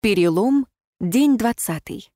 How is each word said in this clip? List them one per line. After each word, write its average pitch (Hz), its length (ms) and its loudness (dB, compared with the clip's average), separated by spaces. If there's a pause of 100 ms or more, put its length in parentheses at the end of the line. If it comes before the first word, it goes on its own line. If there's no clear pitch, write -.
Перелом, 202 640 2 (320)
день 247 400 2
двадцатый. 220 760 -6